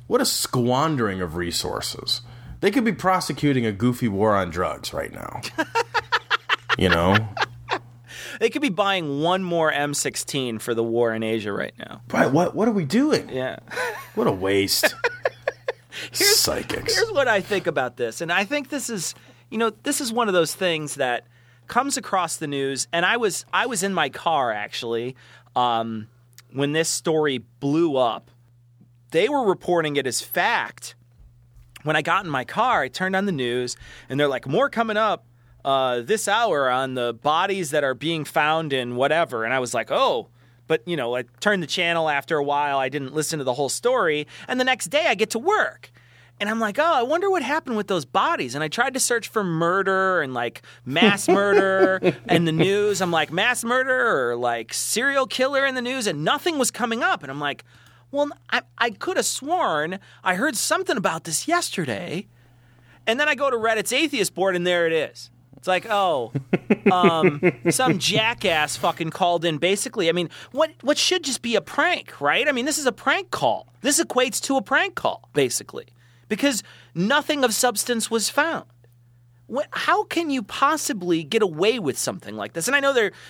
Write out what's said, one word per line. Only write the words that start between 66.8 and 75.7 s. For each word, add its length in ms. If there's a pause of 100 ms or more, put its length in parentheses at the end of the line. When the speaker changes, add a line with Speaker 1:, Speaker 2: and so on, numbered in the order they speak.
Speaker 2:
um, 500 (200)
Speaker 1:
<laughs> 100
Speaker 2:
some 260
jackass 800
fucking 320
called 340
in." 140
Basically, 500
I 40
mean, 180 (220)
what, 180 (120)
what 180
should 240
just 180
be 140
a 60
prank, 600
right? 260
I 40
mean, 140
this 120
is 80
a 60
prank 400
call. 360 (140)
This 180
equates 440
to 140
a 40
prank 320
call, 400
basically, 540 (420)